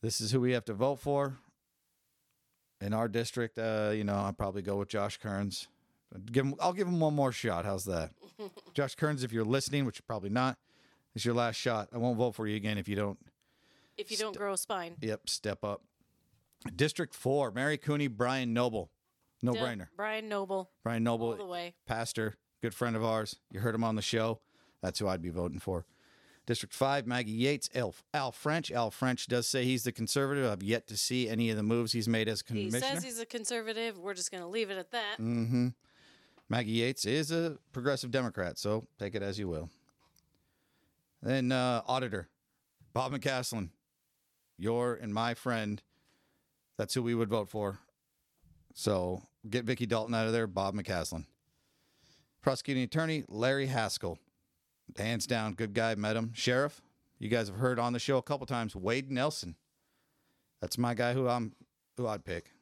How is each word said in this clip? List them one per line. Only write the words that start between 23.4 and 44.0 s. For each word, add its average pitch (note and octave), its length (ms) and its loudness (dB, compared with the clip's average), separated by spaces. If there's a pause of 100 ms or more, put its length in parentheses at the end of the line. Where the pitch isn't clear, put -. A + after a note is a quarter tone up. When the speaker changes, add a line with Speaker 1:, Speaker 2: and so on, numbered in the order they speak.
Speaker 1:
You F#2 80 -6
heard A2+ 160 2
him A2+ 80 2
on A2+ 120 2
the G#2+ 60 -2
show. A2+ 380 0 (420)
That's F#2 180 -2
who G#2 80 0
I'd F#2 140 2
be F2 80 -4
voting E2+ 300 -2
for. F2 260 -4 (640)
District A2+ 260 -2
five, C3+ 340 2
Maggie B2 240 0
Yates, B2+ 440 0
Al, A#2 180 0 (200)
Al C3+ 180 0
French. D3+ 400 -2
Al A#2 200 2
French B2+ 360 0
does A#2+ 200 2
say C3 160 2
he's B2 200 2
the B2 80 0
conservative. C3+ 600 2
I've F#2+ 120 -4
yet A2 240 0
to G#2+ 100 -6
see B2+ 320 0
any A2+ 200 2
of A2 80 0
the G#2+ 60 0
moves A2+ 280 2
he's A2+ 160 2
made A2+ 200 4
as A2 140 -2
Speaker 2:
He - 60 -10
Speaker 1:
commissioner. A2 340 0
Speaker 2:
says C#4 220 0
he's A#3+ 160 -8
a A#3 60 -6
conservative. A3+ 760 -4
We're F#3+ 160 -6
just F3+ 160 -4
gonna F3+ 180 -8
leave G#3+ 200 0
it G3 80 -4
at F3+ 140 -8
that. G#3+ 280 -2
Speaker 1:
Mm-hmm. A#2 500 2 (800)
Maggie A2+ 220 0
Yates A#2 340 2
is D3 260 0
a E3 260 0 (140)
progressive B2+ 400 -2
Democrat, A2 460 0
so G#2+ 300 0 (120)
take G2+ 160 -4
it G2+ 80 0
as G2 160 -2
you G2+ 80 -2
will. D#2+ 220 -4 (1500)
Then, B2+ 300 2
uh, B2+ 360 2
auditor, A#2+ 400 0 (640)
Bob C3 200 0
McCaslin, B2+ 560 -2 (880)